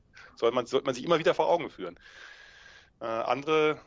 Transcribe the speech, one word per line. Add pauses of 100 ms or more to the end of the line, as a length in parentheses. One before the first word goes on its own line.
(340)
soll
man,
sollte
man
sich
immer
wieder
vor
Augen
führen. (1000)
Äh,
andere